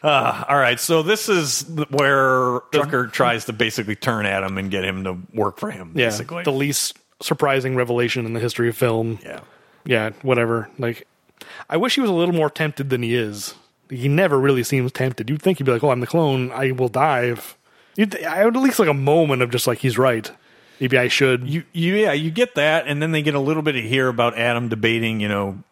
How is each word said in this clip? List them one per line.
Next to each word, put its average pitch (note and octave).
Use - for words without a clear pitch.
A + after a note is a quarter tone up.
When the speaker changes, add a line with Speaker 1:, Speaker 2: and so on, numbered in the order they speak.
Speaker 1:
Uh, C3
all C#3+
right, B2
so E3
this G#3+
is D#3
th-, D3+
where C3
Drucker C#3+
tries A#2+
to A#2+
basically A2
turn G#2+
Adam F#2+
and G2
get F#2+
him F#2+
to F#2
work G#2
for G#3+
him, F2+
Speaker 2:
Yeah, B2+
Speaker 1:
basically. A#2+
Speaker 2:
the E3
least C#3+
surprising C3+
revelation A#2+
in A2+
the A#2
history A#2+
of A#2
film. A2+
Speaker 1:
Yeah. -
Speaker 2:
Yeah, A2
whatever. A#2
Like, A#2
I -
wish A#3
he C#4+
was A3+
a F#3
little F3
more D#3
tempted C#3+
than B2
he A#2
is. G#2+
He C3
never D3+
really C3+
seems C3
tempted. B2+
You'd D3+
think F#3+
he'd C#3
be C3
like, A#2
"Oh, C#3+
I'm B2
the A#2+
clone. C3+
I C3
will B2+
die B2+
if," A#2
you'd G3+
th-, -
I E3
would A#3
at C4
least C4
like F#3+
a D3
moment C#3+
of A#2+
just A#2+
like, A#2+
"He's A#2+
right. B2
Maybe C3
I B2
should." B2+
Speaker 1:
You, D#3+
you, F3
yeah, G#3
you D#3
get A#3+
that, D3+
and D3
then D#3+
they D#3
get D3
a C#3+
little D#3
bit D3+
of A#2+
here B2+
about A#2
Adam A#2+
debating, A2+
you G#2
know G2+